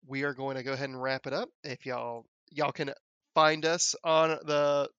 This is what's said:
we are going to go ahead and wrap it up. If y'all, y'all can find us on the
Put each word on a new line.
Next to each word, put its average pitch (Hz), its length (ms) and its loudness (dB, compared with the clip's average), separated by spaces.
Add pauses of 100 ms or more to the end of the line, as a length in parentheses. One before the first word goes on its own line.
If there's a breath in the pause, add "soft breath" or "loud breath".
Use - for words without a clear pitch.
we 135 160 -4
are 143 100 0
going 135 220 -4
to 131 80 -6
go 135 100 -4
ahead 135 160 -4
and 131 120 -10
wrap 131 260 -2
it 131 60 -4
up. 202 160 -4 (140)
If 131 220 -10
y'all, 120 400 -6 (240)
y'all 143 220 -2
can 143 200 -6 (440)
find 156 300 6
us 165 380 0
on 160 260 4 (160)
the 147 540 2